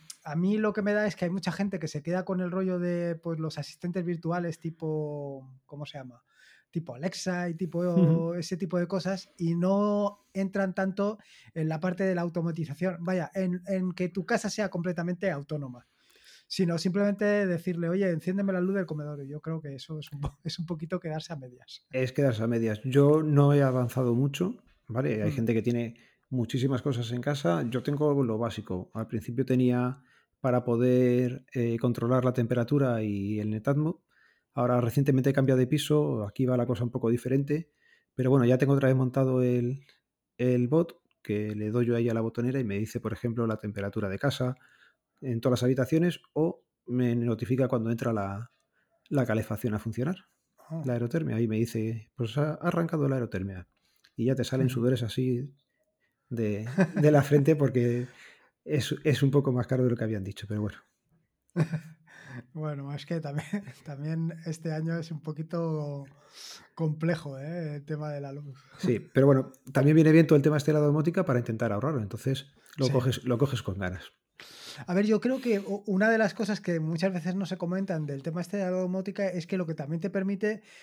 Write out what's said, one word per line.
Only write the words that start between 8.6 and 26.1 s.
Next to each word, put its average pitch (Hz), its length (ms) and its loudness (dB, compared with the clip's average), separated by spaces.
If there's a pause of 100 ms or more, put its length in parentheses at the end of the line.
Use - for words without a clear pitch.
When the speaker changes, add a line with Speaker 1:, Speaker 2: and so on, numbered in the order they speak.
Speaker 1:
de 175 80 -2
cosas 190 500 -4
y 170 160 0
no 202 800 0
entran 190 400 -2
tanto 196 460 -2 (340)
en 156 160 -2
la 156 100 -2
parte 180 260 -2
de 185 100 2
la 170 80 -2
automatización. 170 760 -4
Vaya, 175 340 -2
en, 180 320 -2
en 185 240 -2
que 180 180 -4
tu 175 160 -6
casa 220 240 0
sea 202 220 -4
completamente 175 580 -2
autónoma. 143 560 -8 (640)
Sino 170 280 0
simplemente 202 680 2
decirle, 170 440 -2
"Oye, 190 200 2
enciéndeme 185 440 0
la 180 80 0
luz 190 140 0
del 190 100 0
comedor". 147 360 -6
Y 135 60 -10
yo 147 140 -10
creo 160 180 -6
que 143 160 -10
eso 156 240 -12
es 151 140 -14
un 143 80 -10
po-, - 240 -8
es 160 140 -8
un 160 60 -6
poquito 170 340 -6
quedarse 156 340 -8
a - 20 -10
medias. 127 560 -18
Speaker 2:
Es 127 220 0
quedarse 127 280 2
a 113 60 0
medias. 113 380 0
Yo 143 360 6
no 143 320 6
he 143 100 6
avanzado 127 520 2
mucho, 143 400 0 (320)
¿vale? 120 360 0
Hay 156 80 2
Speaker 1:
Mm. - 20 -4
Speaker 2:
gente 117 200 0
que 113 80 2
tiene 120 340 -2 (340)